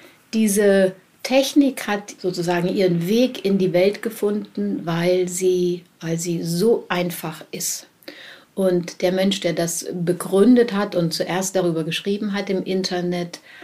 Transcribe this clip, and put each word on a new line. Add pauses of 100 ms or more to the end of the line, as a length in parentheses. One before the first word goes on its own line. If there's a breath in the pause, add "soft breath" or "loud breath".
(340 loud breath)
diese (300)
Technik
hat
sozusagen
ihren
Weg
in
die
Welt
gefunden,
weil
sie, (160)
weil
sie
so
einfach
ist. (680 loud breath)
Und
der
Mensch,
der
das
begründet
hat
und
zuerst
darüber
geschrieben
hat
im
Internet, (240 loud breath)